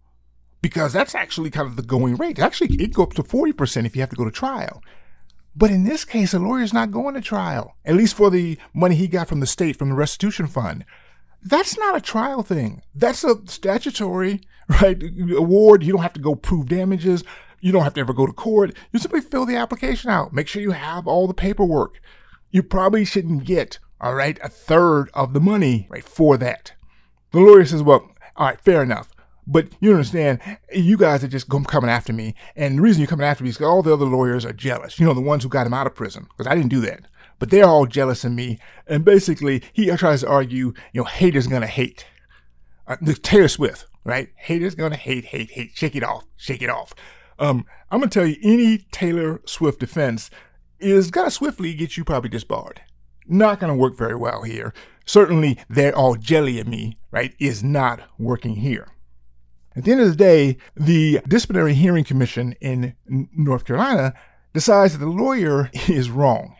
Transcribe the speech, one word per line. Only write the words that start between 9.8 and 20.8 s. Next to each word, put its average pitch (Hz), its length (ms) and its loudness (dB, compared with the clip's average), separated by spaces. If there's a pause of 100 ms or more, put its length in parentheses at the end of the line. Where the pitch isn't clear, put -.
the 135 60 -2
restitution 156 520 -4
fund. 104 380 -8 (580)
That's 311 340 -2
not 392 200 -2
a - 40 -6
trial 240 420 -6
thing. 123 400 -6 (120)
That's 233 280 -2
a 240 120 2 (100)
statutory, 202 960 -4 (180)
<laughs> - 220 2
right, 185 200 2 (340)
award. 190 480 6
You 170 100 0
don't 175 100 0
have 175 100 -4
to 147 80 -14
go 143 140 -2
prove 156 320 -4
damages. 180 560 -2 (360)
You 185 120 0
don't 185 120 4
have 175 120 -2
to 143 60 -4
ever 127 120 -4
go 135 120 2
to - 80 -2
court. 214 420 0 (160)
You 233 80 0
simply 320 220 -4
fill 262 240 -4
the 240 100 -4
application 240 540 -6
out. 175 240 -2
Make 135 140 -4
sure 208 140 -8
you 202 100 -2
have 165 360 -8